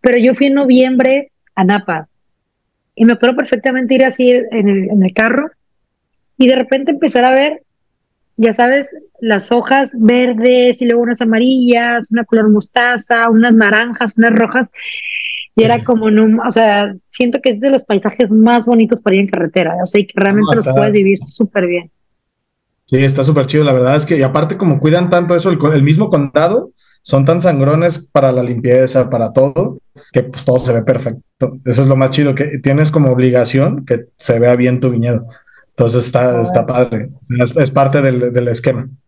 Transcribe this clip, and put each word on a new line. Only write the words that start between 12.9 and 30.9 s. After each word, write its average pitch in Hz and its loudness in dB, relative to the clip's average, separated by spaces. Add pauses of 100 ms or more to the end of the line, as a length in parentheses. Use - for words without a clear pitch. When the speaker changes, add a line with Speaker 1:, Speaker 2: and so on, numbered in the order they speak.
Speaker 1:
unas 233 4
naranjas, 220 0
unas 226 4
rojas, 226 0 (880)
Y 220 4
era 233 0
como 220 0
en 214 4
un, 220 2
o 247 -4
sea, 208 0 (120)
siento 247 -2
que 269 2
es 208 -4
de 269 0
los 262 0
paisajes 208 -2
más 220 4
bonitos 226 2
para 190 0
ir 196 2
en 202 -2
carretera, 170 -4
o 180 -4
sea, 208 0
y 196 -2
que - -20
realmente 202 0
Speaker 2:
No, 240 2
Speaker 1:
los 196 -2
Speaker 2:
está 131 -2
Speaker 1:
puedes 208 2
vivir 196 2
súper - -4
bien. 175 -6 (960)
Speaker 2:
Sí, 131 -2
está 135 0
súper 143 0
chido, 151 0
la 139 0
verdad 127 2
es 151 -2
que, 165 0
y 139 2
aparte 151 -2
como 147 0
cuidan 170 0
tanto 175 0
eso, 175 0
el 170 -2
co-, 147 0
el 147 2
mismo 156 2
condado, 165 -2 (320)
son 135 0
tan 147 0
sangrones 160 0
para 135 2
la 127 -2
limpieza, 123 0
para 113 -4
todo, 139 -2 (340)
que, 131 0
pues, - -14
todo 127 0
se 127 -2
ve 113 0
perfecto. 123 -6